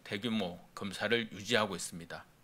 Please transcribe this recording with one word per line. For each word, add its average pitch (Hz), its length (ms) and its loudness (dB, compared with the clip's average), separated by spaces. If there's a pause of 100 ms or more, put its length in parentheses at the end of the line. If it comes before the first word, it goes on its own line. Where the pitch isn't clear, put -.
대규모 101 580 -2 (140)
검사를 107 580 0
유지하고 101 440 4
있습니다. 82 480 -8 (200)